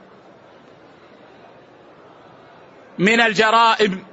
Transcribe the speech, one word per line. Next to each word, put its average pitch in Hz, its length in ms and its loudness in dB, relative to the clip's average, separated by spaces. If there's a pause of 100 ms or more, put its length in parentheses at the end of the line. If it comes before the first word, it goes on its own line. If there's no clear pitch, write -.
(3000)
من 220 240 0
الجرائم 220 920 0